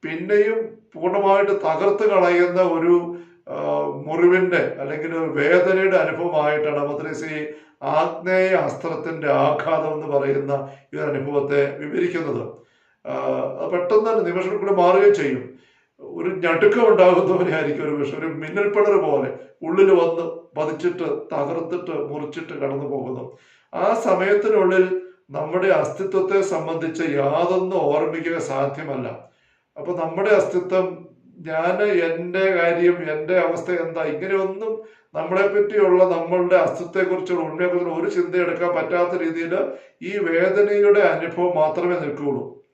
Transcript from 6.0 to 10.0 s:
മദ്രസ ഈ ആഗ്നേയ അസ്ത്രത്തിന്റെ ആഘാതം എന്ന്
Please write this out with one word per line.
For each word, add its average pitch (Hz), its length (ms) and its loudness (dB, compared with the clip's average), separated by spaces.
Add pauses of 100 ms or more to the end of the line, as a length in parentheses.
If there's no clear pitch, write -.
മദ്രസ 151 360 -8
ഈ 151 220 -8 (360)
ആഗ്നേയ 165 680 0
അസ്ത്രത്തിന്റെ 160 840 -2
ആഘാതം 151 600 0
എന്ന് 151 140 -6